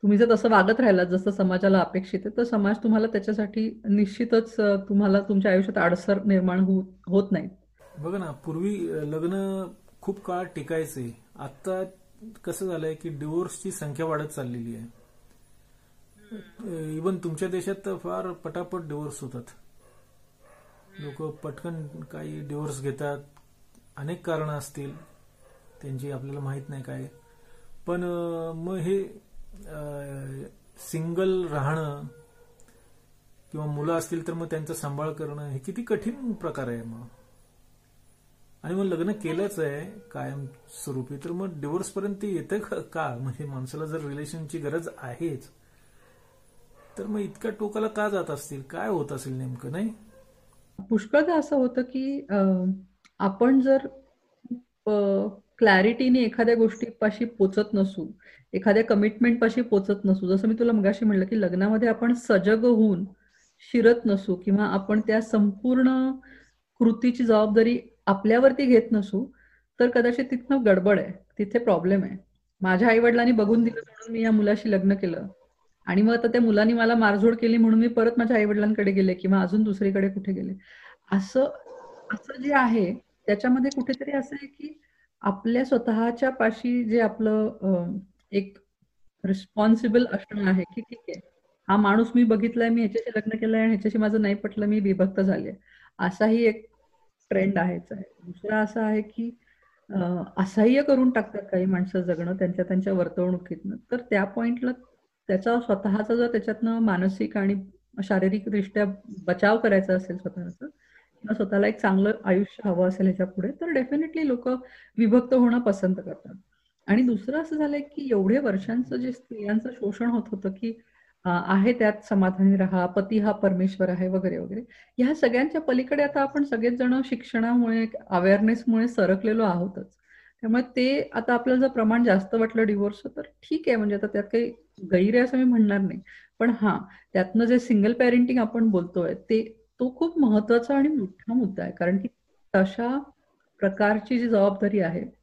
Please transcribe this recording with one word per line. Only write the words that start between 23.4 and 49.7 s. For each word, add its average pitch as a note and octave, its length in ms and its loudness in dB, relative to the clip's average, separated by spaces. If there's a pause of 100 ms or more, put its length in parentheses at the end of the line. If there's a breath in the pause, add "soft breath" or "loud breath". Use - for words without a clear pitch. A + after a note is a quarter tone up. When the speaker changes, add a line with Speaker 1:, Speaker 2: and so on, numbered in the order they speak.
Speaker 2:
अनेक D3 280 -10
कारणं D#3 320 -4
असतील C#3 400 -12 (840)
त्यांची C3+ 300 -10
आपल्याला C#3 280 -10
माहीत C3+ 300 -8
नाही C3+ 140 -12
काय. C3+ 240 -12 (800 soft breath)
पण, F3 160 -4
अ, E3+ 480 -6
मग E3 240 -8
हे, F#3 520 -4 (400)
अ, D3 360 -12 (760)
सिंगल F3 680 -2
राहणं D3 560 -4 (1500 soft breath)
किंवा D3+ 140 -8
मुलं D3 280 -4
असतील E3 340 -6
तर E3 60 -6
मग E3 120 -8
त्यांचा D#3+ 280 -8
सांभाळ D3+ 380 -6
करणं D3 380 -10
हे C3+ 100 -8
किती G3 240 -10
कठीण A#3 480 -4
प्रकार D3+ 360 -6
आहे A#2 160 -8
मग. A2+ 220 -14 (1600)
आणि E3 120 -8
मग G3 80 -2
लग्न F#3 280 -2
केलंच F#3+ 480 -6
आहे D#3+ 400 -6 (120)
कायमस्वरूपी C3+ 1080 -12
तर E3+ 140 -12
मग F#3 160 -6 (140)
डिव्होर्सपर्यंत F#3+ 640 -6
येतं F#3+ 360 -6
का? E3 220 -10
का? D3+ 400 -8
म्हणजे C3 240 -10
माणसाला C3+ 400 -10
जर D#3+ 160 -8
रिलेशनची D3 560 -10
गरज D#3 400 -6
आहेच, C3+ 460 -10 (1500 soft breath)
तर G3 80 -10
मग G#3 140 -6
इतक्या G#3 400 -8
टोकाला G#3+ 280 -4
का G#3+ 220 -4
जात F#3 220 -4
असतील? C#3 300 -10
काय E3 260 -10
होत F3 240 -4
असेल C3 220 -8
नेमकं, B2+ 380 -8